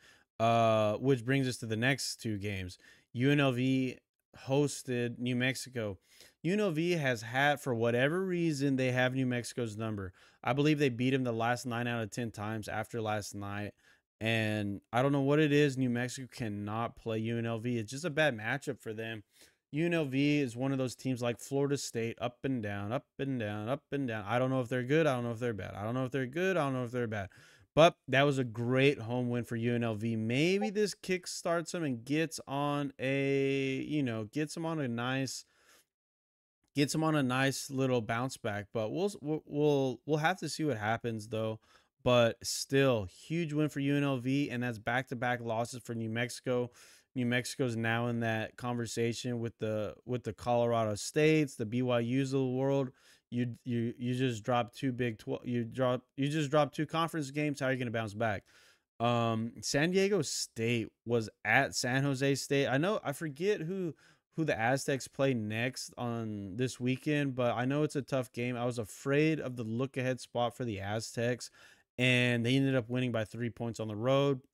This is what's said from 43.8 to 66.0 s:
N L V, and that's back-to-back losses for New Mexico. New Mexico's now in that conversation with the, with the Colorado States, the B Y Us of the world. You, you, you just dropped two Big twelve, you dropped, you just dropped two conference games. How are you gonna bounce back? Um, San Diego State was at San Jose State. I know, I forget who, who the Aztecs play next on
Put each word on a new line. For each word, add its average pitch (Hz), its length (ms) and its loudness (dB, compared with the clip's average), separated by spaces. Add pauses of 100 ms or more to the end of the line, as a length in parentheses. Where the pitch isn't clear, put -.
N 143 60 2
L 139 140 0
V, 131 340 0
and 120 140 -2
that's 113 160 -4
back-to-back 123 600 -2
losses 117 400 -4
for - 140 -8
New 113 160 -4
Mexico. 123 640 -2 (420)
New 127 100 0
Mexico's 120 520 0
now 113 320 0
in 117 120 -2
that 110 360 -2
conversation 117 840 -2
with 117 200 -6
the, 107 360 -2 (100)
with 123 200 -4
the 110 80 -4
Colorado 117 640 2
States, 156 580 2
the 117 120 -4
B 120 160 0
Y 123 180 2
Us 131 320 0
of 135 80 2
the 131 60 2
world. 131 440 0 (420)
You, 120 220 -2 (100)
you, 120 320 -2
you 123 180 -2
just 123 280 0
dropped 120 340 0
two 135 140 -2
Big 120 280 -2
twelve, - 280 -8
you 120 160 0
dropped, 123 420 0 (120)
you 139 100 0
just 147 240 -2
dropped 147 240 4
two 156 100 -2
conference 160 460 -4
games. 147 300 -2
How 135 60 -2
are 131 60 2
you 127 60 -2
gonna 120 140 -4
bounce 113 200 -4
back? 107 300 -2 (560)
Um, 117 600 2
San 151 320 0
Diego 196 300 4
State 113 640 -2 (180)
was 113 240 0 (140)
at 120 320 2
San 131 260 0
Jose 139 320 2
State. 139 320 0
I 120 100 2
know, 185 280 0
I 139 80 -4
forget 165 480 -2
who, 175 340 -4 (400)
who 160 100 -2
the 139 140 0
Aztecs 131 480 0
play 135 260 0
next 113 640 -4
on 107 600 -6